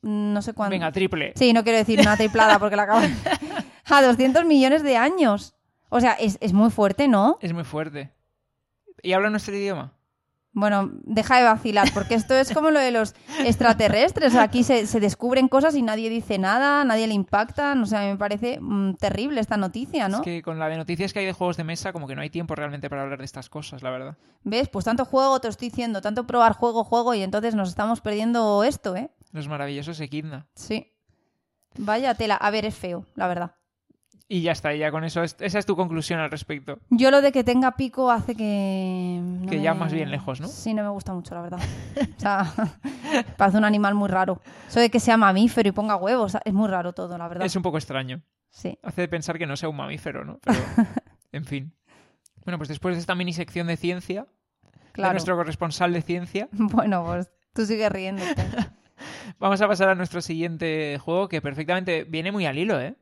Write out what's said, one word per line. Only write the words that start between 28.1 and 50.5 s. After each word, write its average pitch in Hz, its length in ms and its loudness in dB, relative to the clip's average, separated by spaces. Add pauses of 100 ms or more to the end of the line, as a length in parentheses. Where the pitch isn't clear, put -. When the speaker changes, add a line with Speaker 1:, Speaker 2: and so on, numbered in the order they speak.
Speaker 1:
esto, 202 320 -2
¿eh? 254 140 -8 (220)
Speaker 2:
Los 151 160 -10
maravillosos 143 520 -8
Equidna. 147 540 -10
Speaker 1:
Sí. - 360 -8 (840)
Vaya 233 380 -2
tela. 214 220 0
A 208 140 0
ver, 208 140 -2
es 214 100 -6
feo, 180 300 -10 (100)
la 185 140 -4
verdad. 175 240 -6 (760)
Speaker 2:
Y 185 140 -2
ya 170 80 0
está, 151 240 -2
y 151 60 -4
ya 151 100 0
con 160 140 -4
eso, 165 180 -4
es, 165 160 -6
esa 202 220 -4
es 196 60 -6
tu 196 100 0
conclusión 165 420 -2
al 151 140 -4
respecto. 147 480 -10 (100)
Speaker 1:
Yo 254 220 6
lo 277 100 8
de 277 80 6
que 262 140 0
tenga 254 320 2
pico 262 340 0
hace 233 240 0
que 190 880 -2
no 180 260 -6
Speaker 2:
Que 165 120 -2
ya 160 120 2
Speaker 1:
me 165 80 -2
Speaker 2:
más 165 120 -2
bien 156 180 -4
lejos, 139 300 -6
¿no? 165 80 -10
Speaker 1:
Sí, 226 260 -6
no 214 80 -4
me 208 60 -4
gusta 202 260 -8
mucho, 175 220 -12
la 170 60 -12
verdad. 175 180 -10 (560)
O - 40 -16
sea, 196 320 0 (400)
<laughs> 254 440 -4
parece 196 220 4
un 214 60 4
animal 208 300 2
muy 202 140 0
raro. 185 340 -2 (260)
Eso - 120 2
de 233 100 6
que 240 80 2
sea 226 180 4
mamífero 208 520 4
y 196 40 0
ponga 208 220 -2
huevos, 202 500 0
es 214 80 -2
muy 208 160 2
raro 180 240 -4
todo, 180 240 -10
la 170 120 -10
verdad. 175 180 -6
Speaker 2:
Es 175 80 -4
un 185 80 -2
poco 165 160 -2
extraño. 135 420 -8 (300)
Speaker 1:
Sí. - 320 -12
Speaker 2:
Hace 175 240 -6
pensar 160 320 -6
que 165 80 -6
no 143 100 -6
sea 165 120 -6
un 151 80 -6
mamífero, 139 480 -10
¿no? 143 180 -16
Pero, - 160 0